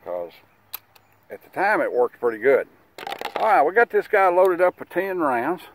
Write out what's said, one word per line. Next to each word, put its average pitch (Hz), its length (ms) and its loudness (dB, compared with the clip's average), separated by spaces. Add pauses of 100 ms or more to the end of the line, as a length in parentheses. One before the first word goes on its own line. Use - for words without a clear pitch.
'Cause 87 280 -10 (960)
at 104 140 -18
the - 80 -20
time 185 320 -2
it 98 100 -4
worked 120 260 -2
pretty 113 200 -2
good. 120 280 2 (680)
All 214 120 -2
right, 185 160 4
we 175 120 0
got 233 160 2
this 208 180 -2
guy 190 200 2
loaded 180 340 2
up 180 160 0
with - 100 -16
ten 185 300 -4
rounds. 143 460 -2 (100)